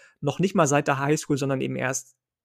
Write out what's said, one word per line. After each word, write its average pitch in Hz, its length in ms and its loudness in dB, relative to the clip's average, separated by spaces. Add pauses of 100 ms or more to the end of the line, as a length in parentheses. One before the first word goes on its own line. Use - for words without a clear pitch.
(220)
noch 143 160 -2
nicht 196 160 0
mal 170 140 4
seit 147 200 2
der 135 120 0
Highschool, 143 400 0
sondern 135 220 -2
eben 131 140 -4
erst 127 400 -6 (300)